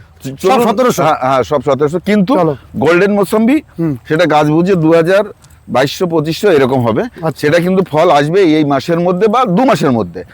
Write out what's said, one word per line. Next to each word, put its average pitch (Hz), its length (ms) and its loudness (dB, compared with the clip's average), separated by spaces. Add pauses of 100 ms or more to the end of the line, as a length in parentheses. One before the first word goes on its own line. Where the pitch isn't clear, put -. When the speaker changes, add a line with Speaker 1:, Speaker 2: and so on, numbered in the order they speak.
(240)
Speaker 1:
চ-, 135 120 -10
চলুন। 240 280 0
Speaker 2:
সব 220 80 0
সতেরোশো। 220 320 0
Speaker 1:
হ্যাঁ, 151 180 2
হ্যাঁ, 131 220 0
সব 143 180 -2
সতেরোশো। 147 380 -2
কিন্তু 208 360 0
Speaker 2:
চলো। 160 200 0 (200)
Speaker 1:
গোল্ডেন 196 380 2
মৌসম্বি, 226 480 0 (180)
Speaker 2:
হুম। 160 160 -2 (120)
Speaker 1:
সেটা 160 180 2
গাছ 151 220 2
বুঝে 175 280 2
দু 160 180 2
হাজার, 175 300 2 (460)
বাইশশো, 139 380 -2
পঁচিশশো 165 440 -2
এরকম 131 360 2
হবে। 117 140 -2
Speaker 2:
আচ্ছা। 160 360 -6
Speaker 1:
সেটা 151 220 0
কিন্তু 185 240 0
ফল 160 280 0
আসবে 151 300 2
এই 156 220 2
মাসের 143 360 -2
মধ্যে 180 280 0
বা 247 180 0
দু 202 200 0
মাসের 170 260 0
মধ্যে। 92 320 -4 (100)